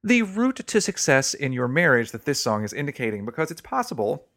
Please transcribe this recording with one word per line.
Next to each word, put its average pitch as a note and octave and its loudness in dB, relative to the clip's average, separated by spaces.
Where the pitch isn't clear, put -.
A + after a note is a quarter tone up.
the A#3 4
route A3 -2
to G#3+ 4
success - 2
in C3 -4
your B2 0
marriage C3 4
that A2+ -10
this C#3+ 0
song G#2+ 0
is G2+ -6
indicating, A#2 -4
because D#3 -4
it's E3 -14
possible. D3 -4